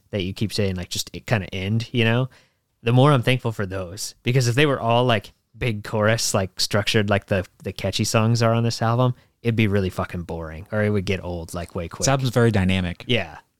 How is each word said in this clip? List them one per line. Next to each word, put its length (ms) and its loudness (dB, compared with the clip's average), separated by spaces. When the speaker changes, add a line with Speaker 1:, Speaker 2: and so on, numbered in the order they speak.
Speaker 1:
that 120 -4
you 100 -4
keep 200 -4
saying, 220 -2
like, 140 -8
just 240 -8
it 140 -14
kinda 280 0
end, 380 -2
you 120 2
know, 240 2
the 100 0
more 200 6
I'm 100 4
thankful 300 0
for 140 -6
those, 580 -10
because 240 2
if 80 0
they 100 4
were 140 0
all, 240 4
like, 280 0
big 280 -4
chorus, 500 0
like, 260 -2
structured 480 0
like 180 2
the, 200 -2
the 100 -8
catchy 320 -4
songs 380 2
are 120 4
on 80 2
this 200 -2
album, 320 2
it'd 140 0
be 100 4
really 240 2
fucking 320 -6
boring, 480 -10
or 120 0
it 80 2
would 140 0
get 180 -2
old, 320 -8
like, 200 -10
way 140 -6
quick. 100 -14
Speaker 2:
This 100 0
album's 220 2
very 200 4
dynamic. 560 0
Speaker 1:
Yeah, 320 -2